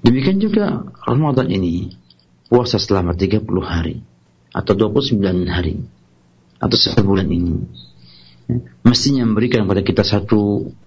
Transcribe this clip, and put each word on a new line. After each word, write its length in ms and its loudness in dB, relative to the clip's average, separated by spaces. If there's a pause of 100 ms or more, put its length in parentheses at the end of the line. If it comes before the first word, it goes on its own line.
Demikian 360 4
juga 440 0 (200)
Ramadan 480 0
ini, 440 -2 (560)
puasa 280 2
selama 360 0
tiga 240 0
puluh 240 -2
hari 400 -4 (520)
atau 200 0
dua 160 0
puluh 160 0
sembilan 300 0 (100)
hari 320 -4 (800)
atau 200 -2
sebulan 520 2
ini, 240 -2 (960)
ya, 60 -2 (300)
mestinya 400 4
memberikan 400 0
kepada 160 2
kita 200 0
satu 680 0 (160)